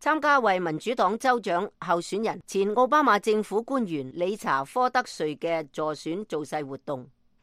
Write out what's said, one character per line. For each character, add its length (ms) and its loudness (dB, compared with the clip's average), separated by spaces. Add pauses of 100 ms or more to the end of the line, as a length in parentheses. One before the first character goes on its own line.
參 180 0
加 200 4
為 200 4
民 200 -2
主 160 -4
黨 240 2
州 200 2
長 300 -2 (100)
候 220 0
選 240 -4
人、 220 -4
前 260 0
奧 140 4
巴 160 4
馬 160 6
政 240 2
府 180 -2
官 240 -2
員 300 -6
理 200 -2
查· 280 0 (100)
科 160 2
德 140 2 (160)
瑞 160 -2
嘅 360 -2
助 220 -4
選 320 -6
造 140 -6
勢 260 -6
活 140 -10
動。 280 -8 (360)